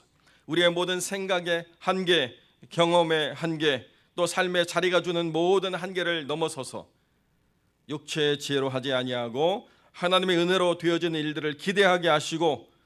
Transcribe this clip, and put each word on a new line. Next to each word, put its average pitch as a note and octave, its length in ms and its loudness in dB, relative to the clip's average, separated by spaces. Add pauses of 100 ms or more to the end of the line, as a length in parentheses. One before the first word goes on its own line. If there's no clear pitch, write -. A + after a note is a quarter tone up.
(460)
우리의 E3+ 260 4
모든 F3+ 280 -2
생각의 F3+ 680 -2 (140)
한계, F3 560 0 (340)
경험의 D#3+ 640 2
한계, D3+ 540 -2 (280)
또 F3 100 0
삶의 F3+ 400 0
자리가 F3 360 2
주는 E3+ 300 -2
모든 F3+ 440 2
한계를 F3 500 -4
넘어서서 C#3+ 600 -6 (1040)
육체의 D3 500 -2
지혜로 C#3 300 -2
하지 C3 240 -2
아니하고 B2+ 760 -2 (240)
하나님의 F#3 460 2
은혜로 F3 400 2
되어지는 E3 420 0
일들을 D3+ 380 -4
기대하게 F3+ 520 2
하시고 D3+ 640 0 (140)